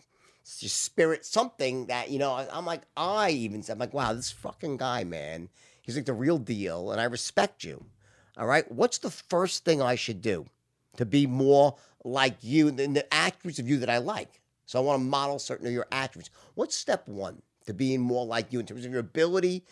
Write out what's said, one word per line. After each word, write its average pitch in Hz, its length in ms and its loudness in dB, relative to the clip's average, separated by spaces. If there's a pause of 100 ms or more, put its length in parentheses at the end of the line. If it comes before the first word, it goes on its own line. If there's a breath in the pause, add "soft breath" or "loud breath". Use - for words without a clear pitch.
(440 soft breath)
s-, - 180 -16
your 107 80 -6
spirit, - 540 0
something 131 640 -2
that, 120 240 -4
you 139 80 -2
know, 139 140 0
I, 127 200 -4
I'm 175 140 -8
like, 165 160 -6 (140)
I 190 340 2
even 110 320 -2
said, 110 120 -8
I'm 104 40 -6
like, 120 160 -4
"Wow, 127 180 0
this 120 180 -6
fucking - 480 -8
guy, 123 260 -2
man, 82 440 -8 (340 soft breath)
he's, 117 140 -10
like, 135 100 -6
the 135 60 -2
real 139 260 0
deal, 98 540 -4
and 104 80 -2
I 117 40 2
respect 123 600 -2
you. 76 200 -12 (520 soft breath)
All 110 100 -4
right, 143 260 2
what's 180 260 0
the 247 120 -6
first - 540 -2
thing 151 180 4
I 127 120 2
should 107 280 -4
do 95 240 -2 (500)
to 127 80 0
be 139 220 6
more 139 500 6 (280 soft breath)
like 131 360 2
you, 147 280 4
in 139 260 0
the 143 200 0
attributes 165 440 0
of 120 100 -4
you 143 100 4
that 123 120 -2
I 120 80 4
like?" 165 420 -6 (260)
So - 120 -2
I 127 40 4
wanna 135 220 2
model 139 340 0
certain - 280 -8
of 120 60 -2
your 120 200 -4
attributes. 131 380 -6 (240 soft breath)
What's 262 200 -4
step - 340 -2
one 95 340 -8 (240)
to 107 80 -8
being 131 260 0
more 123 240 0
like 113 280 -2
you 123 60 -2
in 113 80 -4
terms 123 180 -12
of 123 60 -10
your 127 100 -2
ability 175 720 0